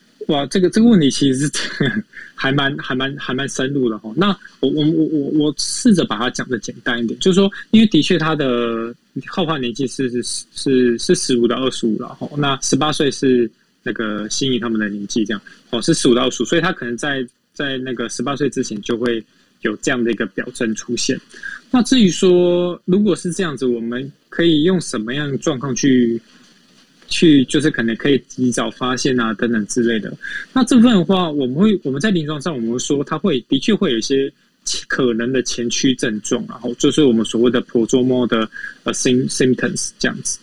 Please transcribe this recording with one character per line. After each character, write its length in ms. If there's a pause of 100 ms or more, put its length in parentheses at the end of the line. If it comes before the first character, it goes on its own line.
(280)
哇， 200
这 120
个， 100
这 120
个 60
问 120
题 100
其 240
实 140
是 40 (400)
<laughs> 440
还 160
蛮， 260
还 180
蛮， 220
还 160
蛮 140
深 260
入 160
的 100
哈。 160
那 120 (320)
我， 100
我， 200
我， 160
我， 240 (160)
我 120
试 360
着 120
把 120
它 120
讲 200
得 100
简 140 (100)
单 180
一 60
点， 120
就 120
是 40
说， 140 (220)
因 80
为 80
的 140
确 160
他 180
的 580 (340)
好 180
发 120
年 160
纪 140
是， 220
是， 440
是， 440
是 180
十 220
五 100
到 100
二 140
十 140
五 140
了 80
哈。 300
那 240
十 140
八 160
岁 200
是 380 (340)
那 100
个 360
心 220
仪 60
他 120
们 100
的 100
年 180
纪 180
这 80
样， 80 (280)
哦， 120
是 120
十 140
五 80
到 120
二 40
十 120
五， 20
所 120
以 40
他 100
可 140
能 120
在， 280 (280)
在 240
那 160
个 160
十 140
八 120
岁 140
之 140
前 180
就 160
会 260 (380)
有 160
这 140
样 120
的 80
一 40
个 100
表 280
征 200
出 240
现。 220 (500)
那 140
至 160
于 100
说， 760
如 160
果 140
是 160
这 120
样 120
子， 100
我 140
们 320 (180)
可 140
以 200
用 180
什 180
么 140
样 180
的 60
状 220
况 160
去 440 (960)
去， 300
就 160
是 100
可 100
能 140
可 140
以 180
及 240
早 200
发 260
现 200
啊 180
等 140
等 180
之 140
类 160
的。 160 (380)
那 140
这 100
部 60
分 100
的 140
话， 260
我 160
们 80
会， 260
我 80
们 120
在 100
临 140
床 160
上 120
我 60
们 100
会 80
说， 280
它 120
会， 300
的 100
确 160
会 200
有 40
一 40
些 280 (600)
可 240
能 180
的 100
前 280
驱 260
症 240
状， 300
然 100
后 140
就 180
是 140
我 80
们 100
所 160
谓 100
的 120
prodromal 680
的， 220 (340)
呃， 100
sym-，symptoms 1040
这 120
样 140
子。 200